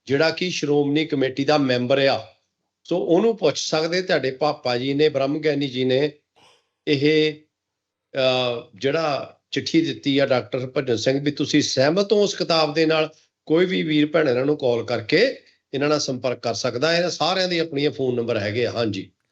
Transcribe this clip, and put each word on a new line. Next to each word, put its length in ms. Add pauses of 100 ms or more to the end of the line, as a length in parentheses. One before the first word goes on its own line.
ਜਿਹੜਾ 240
ਕਿ 200
ਸ਼੍ਰੋਮਣੀ 560
ਕਮੇਟੀ 380
ਦਾ 140
ਮੈਂਬਰ 480
ਆ। 280 (500)
ਸੋ 140
ਉਹਨੂੰ 380
ਪੁੱਛ 240
ਸਕਦੇ, 420
ਤੁਹਾਡੇ 280
ਪਾਪਾ 480
ਜੀ 160
ਨੇ, 140
ਬ੍ਰਹਮ 300
ਗਿਆਨੀ 280
ਜੀ 180
ਨੇ, 280 (760)
ਇਹ, 460 (840)
ਅਹ, 580
ਜਿਹੜਾ 640 (120)
ਚਿੱਠੀ 360
ਦਿੱਤੀ 320
ਆ 80
ਡਾਕਟਰ 500
ਭਜਨ 200
ਸਿੰਘ 280
ਵੀ 60
ਤੁਸੀਂ 320
ਸਹਿਮਤ 500
ਹੋ 100
ਉਸ 120
ਕਿਤਾਬ 400
ਦੇ 120
ਨਾਲ, 240 (360)
ਕੋਈ 200
ਵੀ 160
ਵੀਰ 240
ਭੈਣ 220
ਇਹਨਾਂ 180
ਨੂੰ 100
ਕਾਲ 280
ਕਰਕੇ 520 (380)
ਇਹਨਾਂ 140
ਨਾਲ 120
ਸੰਪਰਕ 380
ਕਰ 160
ਸਕਦਾ। 420
ਇਹਨਾਂ 140
ਸਾਰਿਆਂ 380
ਦੇ 120
ਆਪਣੀਆਂ 300
ਫੋਨ 240
ਨੰਬਰ 240
ਹੈਗੇ 280
ਆ। 40
ਹਾਂਜੀ। 400 (220)